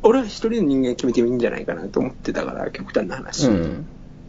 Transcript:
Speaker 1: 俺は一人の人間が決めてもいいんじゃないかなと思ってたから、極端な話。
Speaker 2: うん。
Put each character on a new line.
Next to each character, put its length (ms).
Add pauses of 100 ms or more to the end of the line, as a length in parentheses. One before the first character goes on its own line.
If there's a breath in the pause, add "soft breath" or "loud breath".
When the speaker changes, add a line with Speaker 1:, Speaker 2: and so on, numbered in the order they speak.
Speaker 1:
俺 160
は 60
一 120 (120)
人 0
の 120
人 200
間 80
が 60
決 120
め 60
て 80
も 80
い 20
い 20
ん 60
じ 80
ゃ 40
な 80
い 60
か 100
な 120
と 120
思 100
っ 40
て 200
た 120
か 80
ら、 180
極 200
端 160
な 100
話。 300
Speaker 2:
う 40
ん。 340 (440)